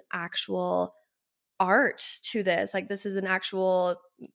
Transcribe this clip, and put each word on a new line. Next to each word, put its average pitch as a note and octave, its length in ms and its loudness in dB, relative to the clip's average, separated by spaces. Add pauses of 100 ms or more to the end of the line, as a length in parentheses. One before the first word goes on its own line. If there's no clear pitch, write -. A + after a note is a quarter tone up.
(140)
actual F3+ 800 -2 (640)
art G3 640 2
to - 180 -2
this. F#3 320 0
Like, F#3+ 140 -4
this G3+ 180 -6
is G3 120 -4
an G3 100 -2
actual, F#3 720 2 (360)